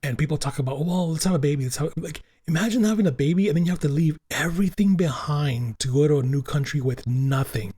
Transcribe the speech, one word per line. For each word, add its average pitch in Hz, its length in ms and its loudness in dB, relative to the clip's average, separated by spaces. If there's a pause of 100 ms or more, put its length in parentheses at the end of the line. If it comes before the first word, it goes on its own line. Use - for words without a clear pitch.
And 127 160 -4
people 151 180 0
talk 143 220 -4
about, 135 260 -2
Well, 175 260 0
let's 160 140 -2
have 185 100 2
a 170 40 2
baby. 143 260 0
Let's 127 120 -4
have, 156 200 -2
like, 160 260 -8 (240)
imagine 214 380 2
having 214 220 2
a 165 60 2
baby 170 360 2
and 151 80 2
then 170 80 2
you 170 60 0
have 180 100 -2
to 151 80 0
leave 151 300 2 (120)
everything 190 680 0
behind 143 840 0
to 131 120 -2
go 143 160 4
to 147 100 4
a 135 40 2
new 135 200 0
country 143 380 -2
with 127 260 -2
nothing. 131 720 0